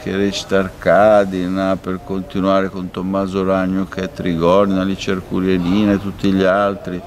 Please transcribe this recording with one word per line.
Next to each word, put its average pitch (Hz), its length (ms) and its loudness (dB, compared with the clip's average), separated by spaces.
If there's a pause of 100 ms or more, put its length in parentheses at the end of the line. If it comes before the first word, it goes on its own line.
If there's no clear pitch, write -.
che 95 140 -4
recita 98 420 0
Arcadina, 95 1200 2
per 92 220 -6
continuare 95 680 0
con 92 220 -10
Tommaso 95 540 -2
Ragno 95 420 0
che - 160 -8
è 95 100 -6
Trigorin, 92 680 2
Alice 95 340 -4
Arcurienina 95 800 0
e 98 80 2
tutti 98 320 -2
gli 95 100 2
altri. 95 640 0